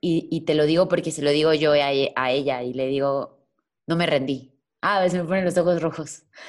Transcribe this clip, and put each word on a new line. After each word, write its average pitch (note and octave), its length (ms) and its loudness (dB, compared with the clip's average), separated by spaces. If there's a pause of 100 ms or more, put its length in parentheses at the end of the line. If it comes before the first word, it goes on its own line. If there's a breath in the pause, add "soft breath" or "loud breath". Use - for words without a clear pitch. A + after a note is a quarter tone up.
y, E3+ 300 -2
y D#3+ 120 -4
te D#3+ 120 0
lo D3+ 120 4
digo E3+ 220 2
porque F3 220 -2
se D3 120 -8
lo C#3+ 80 2
digo D#3 240 4
yo D3+ 180 2
a C#3+ 200 2
e-, C#3 240 0
a B2+ 140 0
ella C3 320 -2
y B2 120 -6
le C3 120 -4
digo, C#3 600 -4 (400)
"No E3 100 -2
me E3+ 100 2
rendí". C3+ 460 -2 (300)
Ah, F#3+ 260 2
se F3 100 0
me F3 60 -2
ponen F#3 200 -2
los F3 120 0
ojos F3 260 2
rojos. D#3 420 -6 (240 loud breath)